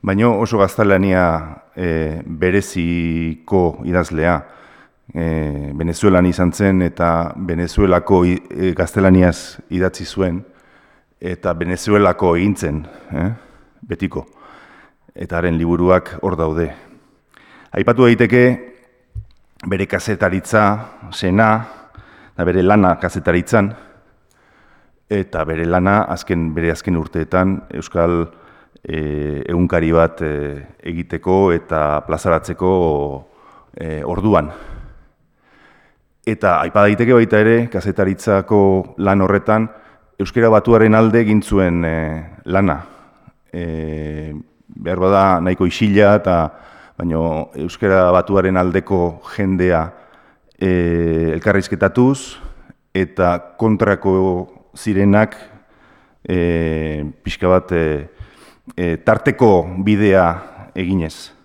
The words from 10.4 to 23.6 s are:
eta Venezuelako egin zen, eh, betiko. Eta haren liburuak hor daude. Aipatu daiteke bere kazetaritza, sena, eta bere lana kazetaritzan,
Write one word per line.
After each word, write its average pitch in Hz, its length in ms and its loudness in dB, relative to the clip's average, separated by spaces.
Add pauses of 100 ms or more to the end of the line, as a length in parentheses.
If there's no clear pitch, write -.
eta 90 340 -6
Venezuelako 90 840 0
egin 98 180 0
zen, 76 300 -6 (260)
eh, 82 180 -4 (520)
betiko. - 440 -8 (880)
Eta 85 240 -8
haren 85 200 0
liburuak 85 640 0
hor 87 160 -4
daude. 80 340 -2 (1000)
Aipatu 120 360 2
daiteke 120 360 4 (1200)
bere 95 180 -2
kazetaritza, 95 800 -2 (480)
sena, 104 380 2 (840)
eta 87 140 -4
bere 90 160 2
lana 92 360 4
kazetaritzan, 92 760 -2 (1400)